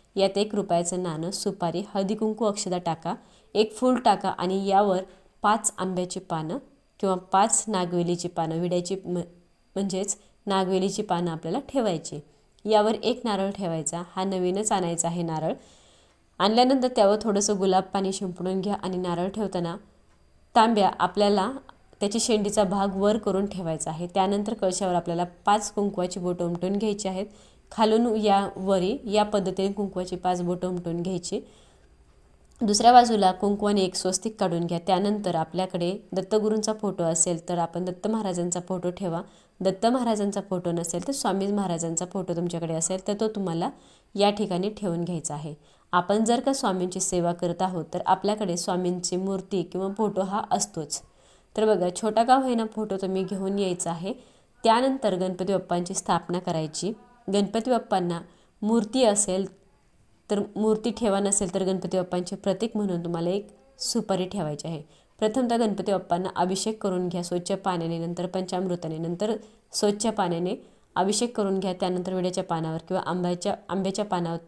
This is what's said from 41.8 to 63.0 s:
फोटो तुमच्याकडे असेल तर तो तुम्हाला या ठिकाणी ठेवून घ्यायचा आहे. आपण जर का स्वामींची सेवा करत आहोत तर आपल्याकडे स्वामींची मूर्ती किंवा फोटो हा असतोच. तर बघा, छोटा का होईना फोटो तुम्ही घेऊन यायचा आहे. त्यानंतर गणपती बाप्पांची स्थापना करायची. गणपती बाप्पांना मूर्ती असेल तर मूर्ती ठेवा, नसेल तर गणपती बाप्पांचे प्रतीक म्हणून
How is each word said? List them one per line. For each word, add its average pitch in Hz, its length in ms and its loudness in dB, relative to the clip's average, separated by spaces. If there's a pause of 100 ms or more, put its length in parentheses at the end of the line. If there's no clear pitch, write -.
फोटो 180 300 -4
तुमच्याकडे 170 380 -2
असेल 185 340 -4
तर 208 120 0
तो 220 80 2
तुम्हाला 196 420 -2 (440)
या 202 160 4
ठिकाणी 202 400 -2
ठेवून 175 340 -4
घ्यायचा 170 300 -4
आहे. 151 200 -10 (380)
आपण 202 320 2
जर 240 160 2
का 269 120 0
स्वामींची 185 480 -2
सेवा 175 320 0
करत 175 300 -2
आहोत 185 220 -2 (100)
तर 175 120 -2
आपल्याकडे 196 500 0
स्वामींची 180 600 -2
मूर्ती 190 460 -2
किंवा 185 260 -4 (100)
फोटो 208 240 0
हा 196 280 -2
असतोच. - 520 -4 (540)
तर 220 100 2
बघा, 185 240 4
छोटा 214 340 0
का 254 100 6
होईना 254 320 2
फोटो 214 300 -6
तुम्ही 190 280 -2
घेऊन 196 340 -2
यायचा 180 320 -2
आहे. 175 220 -4 (520)
त्यानंतर 233 500 4
गणपती 185 380 -2
बाप्पांची 180 420 -2
स्थापना 175 440 -2
करायची. 170 540 -4 (400)
गणपती 208 380 0
बाप्पांना 180 500 0 (420)
मूर्ती 233 420 2
असेल 196 420 2 (840)
तर 208 100 2 (160)
मूर्ती 214 340 2
ठेवा, 202 300 0
नसेल 196 340 0
तर 190 100 -2
गणपती 185 320 -2
बाप्पांचे 180 400 -4
प्रतीक 202 400 -4
म्हणून 185 280 -2